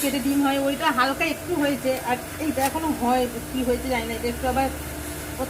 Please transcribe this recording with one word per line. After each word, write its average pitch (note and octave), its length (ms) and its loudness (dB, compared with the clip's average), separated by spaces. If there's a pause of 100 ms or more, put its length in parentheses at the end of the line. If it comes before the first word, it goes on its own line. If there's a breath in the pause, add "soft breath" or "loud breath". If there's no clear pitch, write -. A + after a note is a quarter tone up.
কেটে C#4 240 0
ডিম C#4 200 4
হয়। C#4 200 4
ওইটা C#4+ 200 0 (120)
হালকা C4+ 260 2 (100)
একটু - 180 -4 (100)
হয়েছে, C4 300 2 (180)
আর B3 60 2 (280)
এইটা C4 240 0
এখনো D#4+ 200 -2 (120)
হয়, B3 240 4 (260)
কী C4 180 -2
হয়েছে A#3+ 240 0
জানি A3+ 160 0
না। A#3 100 -4
এটা A#3+ 160 -2
একটু A#3+ 180 -4
আবার C4 160 2 (720)
ওর C4 100 -4